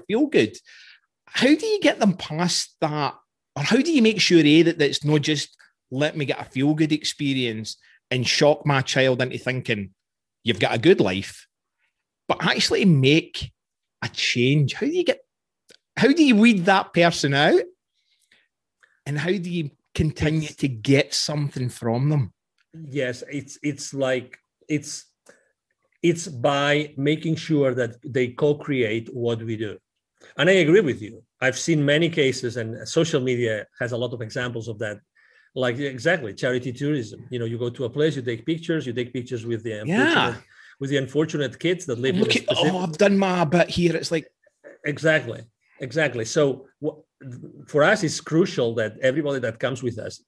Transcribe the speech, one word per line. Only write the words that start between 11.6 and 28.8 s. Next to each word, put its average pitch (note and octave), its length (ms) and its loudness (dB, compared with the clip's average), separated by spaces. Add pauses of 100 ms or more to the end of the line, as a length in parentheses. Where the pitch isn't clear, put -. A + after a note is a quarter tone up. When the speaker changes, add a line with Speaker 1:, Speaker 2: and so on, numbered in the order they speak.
Speaker 1:
but - 160 -2
actually B3 400 0
make D3+ 680 2 (500)
a - 80 -8
change? C3 640 0
How - 120 -6
do D4 60 -2
you F4 120 0
get, - 180 -2 (760)
how B3 140 4
do E4 120 4
you B3+ 120 6
weed G3+ 300 6
that F#3+ 280 2
person E3 400 4
out? E3+ 300 4 (1400)
And C#3+ 120 -4
how D#3+ 140 -2
do F3+ 180 -4
you E3+ 220 -4 (240)
continue D#3 540 0
Speaker 2:
It's - 80 -18
Speaker 1:
to D3 100 -2
get C3+ 460 0
something C#3+ 560 -4
from A#2+ 400 -2
them? C3+ 240 0 (400)
Speaker 2:
Yes, C3+ 580 -8
it's, C#3+ 320 -12
it's D3 300 -8
like, C3 440 -4 (300)
it's, D3 380 -6 (960)
it's E3+ 240 0
by D3 680 0
making D#3+ 400 0
sure C#3 360 2
that A#2+ 300 -4
they B2 240 0
co-create B2 840 -2